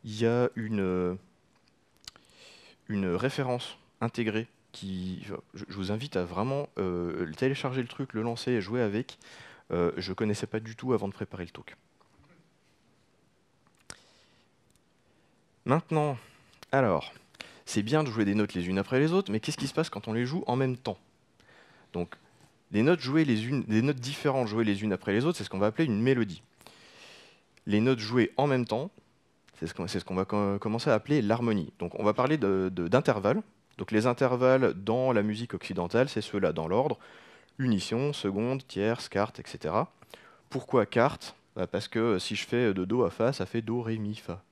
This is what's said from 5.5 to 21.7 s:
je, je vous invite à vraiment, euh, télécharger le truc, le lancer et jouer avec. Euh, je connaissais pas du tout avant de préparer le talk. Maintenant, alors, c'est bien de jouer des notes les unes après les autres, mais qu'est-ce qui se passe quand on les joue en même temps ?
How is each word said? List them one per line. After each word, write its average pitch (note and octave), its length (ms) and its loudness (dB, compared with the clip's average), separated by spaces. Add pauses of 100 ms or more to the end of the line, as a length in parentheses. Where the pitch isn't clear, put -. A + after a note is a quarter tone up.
je, G2 140 -12
je G2 80 -12
vous G2 160 -4
invite A2+ 240 -6
à F2+ 80 0
vraiment, A#2 440 -4 (100)
euh, F2 540 -2
télécharger C3 500 -2
le A#2 60 -6
truc, - 240 -8
le A2 100 -2
lancer A#2 300 -2
et A2+ 80 2
jouer A2+ 220 -2
avec. G#2+ 360 -2 (520)
Euh, F2 260 2
je F#2 160 -6
connaissais G#2 340 -2
pas A2 140 -4
du A2+ 160 -12
tout B2+ 160 -2
avant G#2 160 0
de G2 40 -6
préparer F#2+ 320 -10
le E2+ 60 -14
talk. - 260 -18 (4000)
Maintenant, D3+ 520 2 (560)
alors, A2 400 2 (540)
c'est G#2+ 160 0
bien D3+ 200 2
de C#3+ 60 0
jouer A2 160 2
des G2 100 2
notes G#2 200 2
les F2 120 -2
unes F#2+ 120 0
après B2+ 200 0
les D#3 140 2
autres, G3 180 0
mais G#2+ 80 0
qu'est-ce - 180 -4
qui C3+ 120 -4
se - 60 -10
passe D#3+ 160 -2
quand G#2+ 180 -10
on A2 40 -4
les A#2+ 140 0
joue D#3+ 220 -4
en A#2+ 80 2
même C3 200 0
temps ? A#2+ 220 -6 (920)